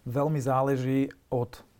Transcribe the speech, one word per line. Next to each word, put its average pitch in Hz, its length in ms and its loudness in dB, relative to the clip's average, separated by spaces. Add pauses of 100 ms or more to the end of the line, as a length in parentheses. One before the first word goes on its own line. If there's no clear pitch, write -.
veľmi 143 340 0
záleží 135 720 2 (180)
od - 380 -4 (160)